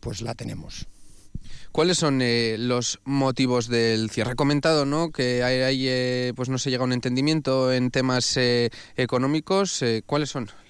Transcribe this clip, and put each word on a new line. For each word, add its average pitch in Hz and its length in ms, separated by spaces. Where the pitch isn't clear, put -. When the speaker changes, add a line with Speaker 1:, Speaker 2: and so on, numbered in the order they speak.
Speaker 1:
pues 110 200
la 117 140
tenemos. - 500
Speaker 2:
¿Cuáles 165 260
son, 143 240
eh, 117 380
los 123 460
motivos 131 640
del 113 400
cierre? 120 220
Ha 127 40
comentado, 147 500
¿no?, 156 260
que 123 320
hay, 127 180
hay, 131 260
eh, 127 480
pues 127 140
no 131 80
se 131 140
llega 127 120
a 127 40
un 127 40
entendimiento 131 800
en 127 180
temas, 127 460
eh, 120 340
económicos. 151 840
Eh, 117 240
¿cuáles 147 240
son 120 200